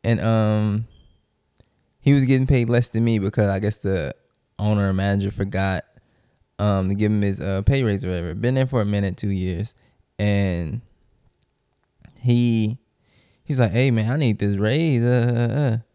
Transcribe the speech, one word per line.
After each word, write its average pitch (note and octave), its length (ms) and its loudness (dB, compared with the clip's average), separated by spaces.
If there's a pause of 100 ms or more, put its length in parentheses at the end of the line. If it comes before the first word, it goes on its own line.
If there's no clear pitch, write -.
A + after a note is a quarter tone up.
And, A#2 180 0
um, G#2+ 640 0 (1120)
he C#3 140 4
was C#3 120 4
getting C3 220 2
paid B2 200 2
less A#2+ 220 2
than A2+ 140 0
me A2+ 160 2
because G2+ 300 0
I F#2+ 100 -2
guess G#2 180 -2
the F#2 380 -4 (420)
owner G#2 320 0
or F#2+ 40 0
manager G2 360 0
forgot, G2 560 -4 (760)
um, G2 300 0
to G2 60 0
give G#2+ 160 0
him G#2 120 2
his, G2 180 -2
uh, F#2+ 240 -4
pay C3+ 160 4
raise G2+ 240 -2
or F2+ 40 -4
whatever. F2 260 -6
Been A#2 180 -2
there C3 140 0
for B2+ 140 0
a G#2 40 0
minute, G2+ 320 -2
two G2+ 140 -4
years. F#2 420 -4 (460)
And G2 640 0 (1400)
he, A#2+ 560 2 (680)
he's C3+ 160 -4
like, A2+ 120 2
"Hey, B2 180 2
man, A2+ 220 0
I C#3 60 -2
need B2 200 0
this G2+ 200 -2
raise. B2 460 0
Uh, A#2+ 320 2
uh, A#2 240 0
uh." B2 180 0 (180)